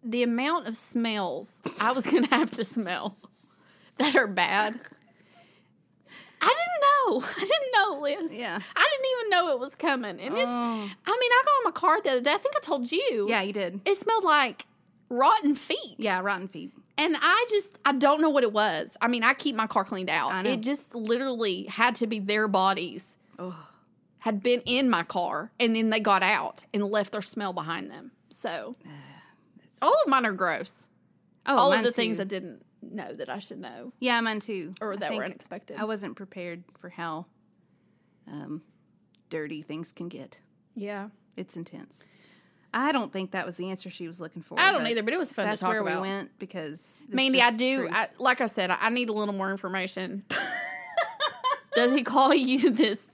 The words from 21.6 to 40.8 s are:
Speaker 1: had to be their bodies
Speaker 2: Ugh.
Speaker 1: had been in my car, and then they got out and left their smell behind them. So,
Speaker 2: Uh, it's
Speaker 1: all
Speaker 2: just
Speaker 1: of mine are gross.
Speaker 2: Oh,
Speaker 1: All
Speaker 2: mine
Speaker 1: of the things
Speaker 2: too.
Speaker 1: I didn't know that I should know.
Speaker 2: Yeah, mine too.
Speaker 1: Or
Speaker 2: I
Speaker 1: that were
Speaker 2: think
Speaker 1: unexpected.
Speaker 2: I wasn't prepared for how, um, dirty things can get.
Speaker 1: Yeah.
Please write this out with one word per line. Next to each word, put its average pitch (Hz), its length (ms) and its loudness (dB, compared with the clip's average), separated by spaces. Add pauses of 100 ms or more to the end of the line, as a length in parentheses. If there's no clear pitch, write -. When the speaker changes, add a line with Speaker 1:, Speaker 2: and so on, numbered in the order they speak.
Speaker 1:
had 226 320 2
to 233 120 -2
be 214 120 -4
their 208 280 0
bodies 190 560 0 (360)
Speaker 2:
Ugh. 185 140 -10 (680)
Speaker 1:
had 208 240 -2
been 247 220 2
in 247 240 2
my 175 140 2
car, 170 560 -4
and 226 160 4
then 220 140 2
they 220 100 2
got 202 240 4
out 185 400 0 (100)
and 208 180 0
left 208 220 0
their 208 100 -4
smell 196 300 -6
behind 165 360 -6
them. 247 220 -18 (300)
So, 165 340 -8 (100)
Speaker 2:
Uh, 165 40 -18 (840)
it's - 100 -8
Speaker 1:
all 302 100 6
Speaker 2:
just 320 140 6
Speaker 1:
of 285 60 4
mine 262 140 4
are 214 80 2
gross. 180 520 -2 (600)
Speaker 2:
Oh, 277 100 4
Speaker 1:
All 185 140 8
Speaker 2:
mine 214 80 6
Speaker 1:
of 226 60 0
the 240 80 4
things 226 240 0
Speaker 2:
too. 190 40 -4
Speaker 1:
I 190 40 -4
didn't 185 380 -10 (200)
know - 300 -12
that 139 160 -10
I 135 100 -6
should - 200 -16
know. 247 400 -14
Speaker 2:
Yeah, 240 220 0
mine 220 180 -2
too. 190 400 -10
Speaker 1:
Or 214 140 -6
Speaker 2:
I 202 40 -8
Speaker 1:
that 170 120 -6
were 113 60 -4
Speaker 2:
think 127 80 -6
Speaker 1:
unexpected. - 560 -14
Speaker 2:
I 214 60 -4
wasn't 202 300 -8
prepared 175 480 -14 (140)
for 180 120 -18
how, 170 360 -10 (1040)
um, 147 340 -12 (720)
dirty 156 320 -8
things 156 280 -12
can 175 180 -12
get. - 300 -18 (360)
Speaker 1:
Yeah. 202 320 -10 (280)